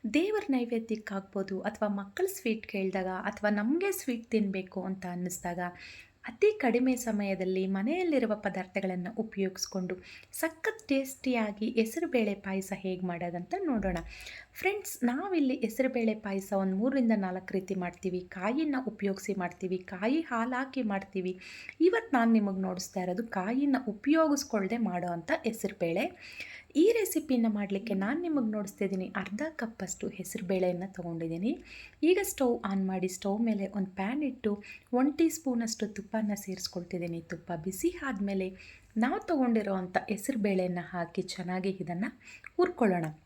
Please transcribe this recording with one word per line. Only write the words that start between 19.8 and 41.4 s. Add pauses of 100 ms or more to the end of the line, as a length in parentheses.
ಕಾಯಿ
ಹಾಲು
ಹಾಕಿ (100)
ಮಾಡ್ತೀವಿ. (540)
ಇವತ್ತು
ನಾನು
ನಿಮಗೆ
ನೋಡಿಸ್ತಾ
ಇರೋದು (140)
ಕಾಯಿನ (180)
ಉಪಯೋಗಿಸ್ಕೊಳ್ದೆ (100)
ಮಾಡೋ
ಅಂಥ (180)
ಹೆಸರುಬೇಳೆ. (760)
ಈ (140)
ರೆಸಿಪಿನ
ಮಾಡ್ಲಿಕ್ಕೆ (100)
ನಾನು
ನಿಮಗೆ
ನೋಡಿಸ್ತಾ
ಇದ್ದೀನಿ. (140)
ಅರ್ಧ (200)
ಕಪ್ಪಷ್ಟು (120)
ಹೆಸರುಬೇಳೆಯನ್ನು (100)
ತೊಗೊಂಡಿದ್ದೀನಿ. (580)
ಈಗ (100)
ಸ್ಟವ್ (160)
ಆನ್
ಮಾಡಿ,
ಸ್ಟವ್
ಮೇಲೆ (120)
ಒಂದು
ಪ್ಯಾನ್
ಇಟ್ಟು, (480)
ಒನ್
ಟೀ (120)
ಸ್ಪೂನಷ್ಟು (100)
ತುಪ್ಪನ
ಸೇರಿಸ್ಕೊಳ್ತಿದ್ದೀನಿ. (120)
ತುಪ್ಪ (140)
ಬಿಸಿ (200)
ಆದ್ಮೇಲೆ (560)
ನಾವು (140)
ತೊಗೊಂಡಿರೋ
ಅಂಥ (140)
ಹೆಸರುಬೇಳೆನ (100)
ಹಾಕಿ (100)
ಚೆನ್ನಾಗಿ (100)